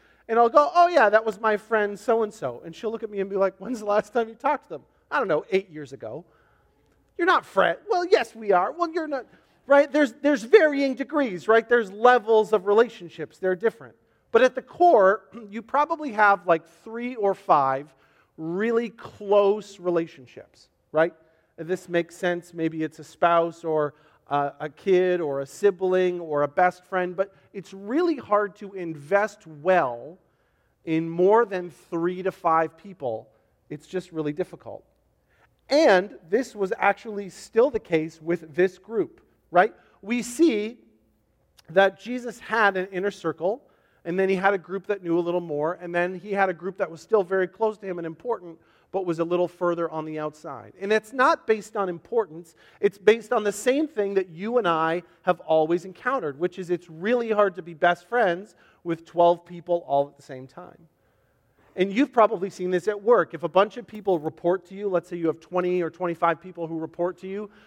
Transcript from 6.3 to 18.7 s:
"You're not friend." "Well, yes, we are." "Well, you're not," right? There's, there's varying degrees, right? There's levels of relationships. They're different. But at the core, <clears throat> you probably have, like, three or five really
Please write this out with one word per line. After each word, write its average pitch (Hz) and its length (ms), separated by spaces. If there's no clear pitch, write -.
"You're 339 100
not 330 180
friend." 175 320
"Well, 359 160
yes, 370 300
we 220 160
are." 190 200
"Well, 330 200
you're 320 160
not," 269 180
right? 277 240
There's, 269 220
there's 269 300
varying 277 520
degrees, 262 520
right? 226 220
There's 233 220
levels 220 600
of 196 120
relationships. 202 720
They're 185 180
different. 165 400
But - 100
at 247 140
the 262 60
core, 220 600
<clears throat> 226 160
you 214 120
probably 302 520
have, 202 340
like, 165 180
three 240 320
or 202 200
five 143 580
really 214 520